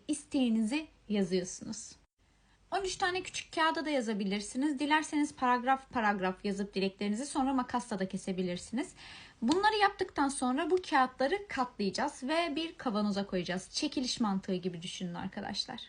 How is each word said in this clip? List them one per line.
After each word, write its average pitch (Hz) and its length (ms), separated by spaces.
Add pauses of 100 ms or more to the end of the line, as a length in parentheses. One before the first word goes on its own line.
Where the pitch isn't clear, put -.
isteğinizi 254 800 (220)
yazıyorsunuz. 185 840 (800)
On 392 120
üç 370 120
tane 370 280
küçük - 320
kağıda 320 300
da 311 40
yazabilirsiniz. 226 880
Dilerseniz 294 560
paragraf 247 540
paragraf 202 560
yazıp 202 280
dileklerinizi 208 520
sonra 269 280
makasla 247 460
da 190 80
kesebilirsiniz. 185 840 (480)
Bunları 392 400
yaptıktan 381 480
sonra 277 400
bu 370 80 (120)
kağıtları 285 600
katlayacağız 240 720
ve 311 320
bir 330 220
kavanoza 202 500
koyacağız. 180 440
Çekiliş 285 480
mantığı 196 360
gibi 175 260
düşünün 180 320
arkadaşlar. 196 760